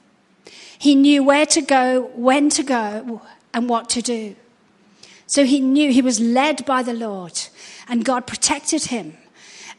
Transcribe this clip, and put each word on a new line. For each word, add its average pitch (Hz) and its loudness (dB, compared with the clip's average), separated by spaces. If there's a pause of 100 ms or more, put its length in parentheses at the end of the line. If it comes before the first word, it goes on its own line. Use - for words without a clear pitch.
(760)
He 285 4
knew 277 6
where 285 4
to 330 0
go, 254 0
when 262 2
to 302 -2
go, 226 -6 (320)
and 240 -2
what 226 -2
to 240 -4
do. 220 -6 (920)
So 277 2
he 269 2
knew 269 2
he 247 4
was 240 0
led 262 0
by 262 -2
the 240 -6
Lord, 202 -10 (480)
and 240 -2
God 247 -2
protected - -4
him. 165 -10 (600)